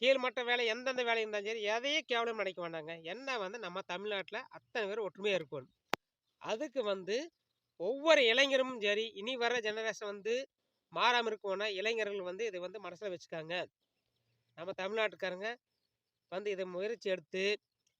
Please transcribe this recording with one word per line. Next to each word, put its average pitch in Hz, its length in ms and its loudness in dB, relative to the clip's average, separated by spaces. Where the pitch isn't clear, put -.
கீழ்மட்ட 254 420 4
வேலை 240 240 2
எந்தெந்த 254 360 -2
வேலை 233 180 2
இருந்தாலும் 208 280 -4
சரி, 226 160 -4
எதையும் 247 420 0
கேவலம் 233 340 0
நினைக்க 190 200 -2
வேண்டாங்க. 165 320 -6
என்ன 240 340 -6
வந்து 202 220 -4
நம்ம 185 260 -6
தமிழ்நாட்டுல 202 540 -4
அத்தனை - 360 -6
பேர் 208 200 -4
ஒற்றுமையா 190 320 0
இருக்கணும். 143 360 -6
அதுக்கு 233 420 -4
வந்து 196 340 -2
ஒவ்வொரு 277 460 6
இளைஞரும் 262 560 6
சரி, 208 320 2
இனி 208 240 -4
வர்ற 233 220 2
ஜெனரேஷன் 214 520 -4
வந்து 208 220 -2
மாறாம 233 360 6
இருக்கணும்னா 202 440 -2
இளைஞர்கள் 202 560 0
வந்து 190 160 -6
இதை 185 140 -4
வந்து 185 220 -8
மனசுல 180 300 -8
வச்சுக்காங்க. 165 420 -8
நம்ம 175 160 -6
தமிழ்நாட்டுக்காரங்க 190 760 -2
வந்து 202 200 -4
இதை 185 140 -2
முயற்சி 190 440 -4
எடுத்து 185 340 -2